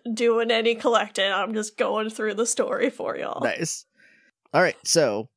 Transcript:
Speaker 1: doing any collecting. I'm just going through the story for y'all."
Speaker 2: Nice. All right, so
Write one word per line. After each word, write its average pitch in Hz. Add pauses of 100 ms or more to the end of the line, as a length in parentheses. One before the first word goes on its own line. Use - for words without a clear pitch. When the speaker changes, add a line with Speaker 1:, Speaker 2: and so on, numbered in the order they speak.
(140)
Speaker 1:
doing 233
any 226
collecting. 208
I'm 196
just 214
going 214
through 214
the 226
story -
for -
y'all." -
Speaker 2:
Nice. - (680)
All 165
right, 175 (100)
so 120